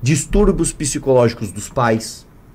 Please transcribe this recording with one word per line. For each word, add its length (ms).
distúrbios 720
psicológicos 760
dos 180
pais. 560